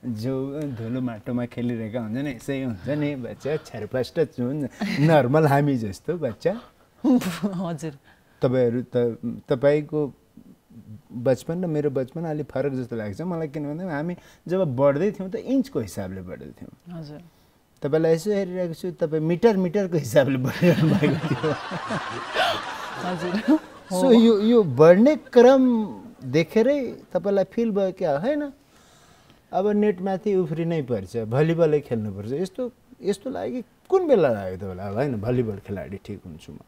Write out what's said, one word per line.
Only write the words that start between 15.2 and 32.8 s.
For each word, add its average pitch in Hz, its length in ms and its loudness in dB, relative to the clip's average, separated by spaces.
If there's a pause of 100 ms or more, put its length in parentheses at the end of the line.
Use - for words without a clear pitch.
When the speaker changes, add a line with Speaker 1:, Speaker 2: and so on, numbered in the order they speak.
Speaker 1:
त 180 60 -10
इन्चको 233 440 -2
हिसाबले 95 420 -8
बढ्दै 76 240 -14
थियौँ। - 540 -18
Speaker 2:
हजुर। 151 220 -16 (600)
Speaker 1:
तपाईँलाई 160 320 2
यसो 165 180 -2
हेरिरहेको 180 420 -4
छु, 180 180 -8
तपाईँ 156 300 -2
मिटर, 175 360 2
मिटरको 180 400 0
हिसाबले 139 400 4
बढिरहनु 151 580 4
भएको 156 320 2
थियो। 156 280 0 (1500)
Speaker 2:
हजुर। 180 540 0 (320)
Speaker 1:
So, 190 220 6
यो, 226 260 8
यो 220 240 6
बढ्ने 180 520 8
क्रम 247 760 6 (320)
देखेरै 220 720 0 (180)
तपाईँलाई 190 300 0
feel 233 280 -2
भयो 196 200 0
क्या, 185 260 -2
होइन? 285 340 -2 (1040)
अब 190 140 0
नेटमाथि 202 680 0
उफ्रिनै 165 460 0
पर्छ, 117 360 -4
भलिबलै 147 640 2
खेल्नुपर्छ, 107 520 -6
यस्तो, 190 400 -6 (320)